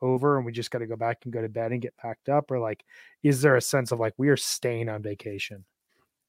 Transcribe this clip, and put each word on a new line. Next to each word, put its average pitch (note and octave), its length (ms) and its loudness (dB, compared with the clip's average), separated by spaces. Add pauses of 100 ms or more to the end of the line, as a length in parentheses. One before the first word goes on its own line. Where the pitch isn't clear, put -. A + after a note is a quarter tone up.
over C3 360 2
and B2 80 -2
we A#2+ 60 -6
just A#2 200 -6
gotta A#2 160 -4
go A2+ 80 -6
back A#2 300 -2
and A#2 80 -10
go A#2 80 -4
to A2 80 -4
bed A2+ 220 -4
and B2 100 -2
get - 160 -8
packed A#2 320 -10
up"? C#3+ 220 2
Or, B2+ 80 -2
like, A2 260 -6 (380)
is C#3 180 4
there C#3 140 8
a A#2+ 60 6
sense C3 300 0
of, A#2+ 80 0
like, A2+ 180 0
"We C#3 120 2
are C#3 80 6
staying A#2 520 -2
on G#2+ 120 -6
vacation"? G2+ 640 -10 (640)